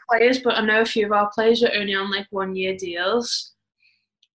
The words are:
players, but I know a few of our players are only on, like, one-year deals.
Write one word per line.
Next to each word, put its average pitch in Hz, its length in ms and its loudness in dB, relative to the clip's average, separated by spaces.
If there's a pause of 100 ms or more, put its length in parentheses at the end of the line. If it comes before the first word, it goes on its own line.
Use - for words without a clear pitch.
players, 240 300 4
but 240 160 0
I 220 100 0
know 214 180 4
a 226 40 -2
few 220 180 0
of 208 80 -2
our 208 220 2
players 226 300 2
are - 100 2
only 202 200 -2
on, 196 180 -4
like, 202 180 -4
one-year 190 460 -4
deals. 190 800 -4 (800)